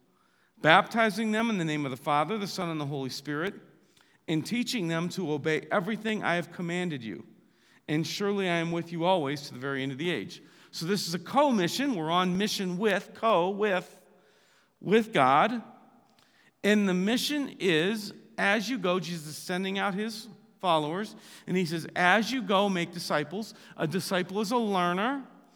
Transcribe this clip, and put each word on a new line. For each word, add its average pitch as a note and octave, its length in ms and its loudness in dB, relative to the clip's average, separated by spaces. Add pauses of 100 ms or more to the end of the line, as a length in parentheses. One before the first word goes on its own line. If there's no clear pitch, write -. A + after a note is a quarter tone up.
(600)
baptizing G#3+ 720 4
them A3+ 180 0
in A3 80 0
the E3+ 80 0
name D3+ 200 0
of C3 60 -4
the B2+ 60 -6
Father, D#3 400 0
the G3 100 -6
Son, E3+ 220 -6
and D#3+ 120 -4
the C#3+ 40 -4
Holy C#3 260 -4
Spirit, D3+ 420 -6 (720)
and D#3 180 0
teaching A#3+ 420 -2
them E3 220 0
to E3+ 220 -4
obey D3+ 400 -2
everything G#3+ 520 -2
I E3 120 2
have F3 160 -4
commanded F3 520 -4
you." G#2 220 -10 (640)
And D#3 180 0
surely G3+ 400 -2
I F3 100 2
am E3 140 -2
with E3+ 220 -4
you E3 100 -4
always D3 440 2
to C3+ 60 -16
the B2+ 60 -14
very C3+ 240 -4
end C3+ 80 -2
of C3 60 -6
the E3+ 120 -2
age. G2 320 -4 (300)
So - 140 -8
this F#3+ 220 0
is E3 80 -4
a F3 40 -4
co-mission. A#3+ 760 2
We're D#3 160 -2
on F3+ 260 2
mission F#3+ 400 -2
with, G3 380 0
co, F#3+ 340 2
with, G3 480 -2 (840)
with A3 320 2
God. E3 500 6 (1000)
And G#3 240 4
the F#3 60 2
mission A#3+ 680 0
is, G3 540 0 (240)
as G3 320 2
you C4 80 -2
go, F3+ 220 0
Jesus E3 280 -8
is D#3 100 -10
sending F#3+ 420 -4
out G3 160 -2
his G#3+ 320 -6 (340)
followers, E3+ 540 0 (320)
and F3+ 100 0
he F#3 80 2
says, D#3+ 300 -4
"As F#3+ 360 4
you C4 120 -2
go, G3 260 2
make F3 240 -2
disciples." F3 640 -4 (200)
A E3+ 120 -2
disciple F3+ 520 -2
is G#3 120 -2
a B3+ 60 0
learner. G3+ 680 0 (320)